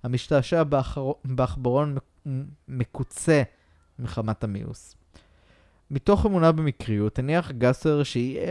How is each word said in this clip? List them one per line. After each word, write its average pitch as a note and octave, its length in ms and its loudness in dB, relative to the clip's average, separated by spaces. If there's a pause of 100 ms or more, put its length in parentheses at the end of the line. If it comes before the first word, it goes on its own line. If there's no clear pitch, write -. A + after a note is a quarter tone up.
המשתעשע C3+ 600 2
באחר-, C3+ 480 -2 (120)
בעכברון C3 680 0
מק-, C#3 500 -8 (240)
מקוצה C3+ 760 0 (560)
מחמת A2+ 460 -6
המיאוס. G#2+ 520 -10 (920)
מתוך G3 360 4
אמונה E3+ 260 6
במקריות, A#2 680 -2
הניח D3+ 340 -2
גסר B2+ 500 2
שאי B2+ 340 -4 (140)